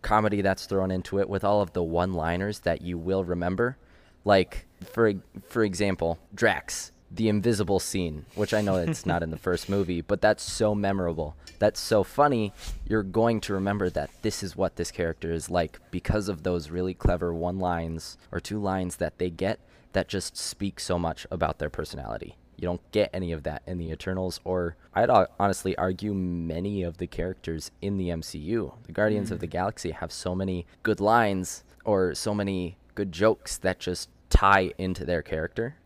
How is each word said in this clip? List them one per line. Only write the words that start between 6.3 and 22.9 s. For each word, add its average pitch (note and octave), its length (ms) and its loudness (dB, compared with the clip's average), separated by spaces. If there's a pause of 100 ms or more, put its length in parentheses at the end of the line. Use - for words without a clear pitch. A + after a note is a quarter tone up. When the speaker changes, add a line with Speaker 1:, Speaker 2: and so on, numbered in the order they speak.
Speaker 1:
Drax, - 580 0 (180)
the A2 180 0
invisible G2+ 520 4
scene, D#2+ 440 -4 (100)
which G#2 200 0
I G#2+ 60 4
know G2 160 2
it's E2 300 0
not E2+ 160 2
in D#2+ 80 -4
the D#2+ 80 -6
first - 300 -2
Speaker 2:
<laughs> G2 80 0
Speaker 1:
movie, F2 260 0
but G2+ 180 -2
that's G#2+ 220 4
so G#2+ 320 2
memorable. F2+ 600 0 (220)
That's - 220 2
so G#2 240 4
funny. A#2+ 480 2 (340)
You're G#2+ 160 2
going A2 400 2
to G#2 120 -4
remember G2 360 0
that D2+ 200 -4 (120)
this - 200 -2
is F2+ 140 -8
what F2+ 200 0
this E2+ 140 -4
character E2 420 -4
is E2 180 -4
like E2+ 300 0 (100)
because G2+ 380 0
of E2+ 160 -4
those F2 260 -2
really F2+ 240 -2
clever F2 400 0
one F2 240 -4
lines E2 580 -4 (140)
or F2 100 -4
two G#2 200 -6
lines F#2+ 360 -2
that D#2+ 220 -4
they F#2 120 0
get F#2 280 -2 (340)
that F#2 160 0
just - 280 -6
speak - 420 -6
so F2+ 200 -2
much E2 320 -4
about D#2+ 280 0
their D2+ 120 -4
personality. - 680 -8 (200)
You F2 120 -4
don't F2 240 -6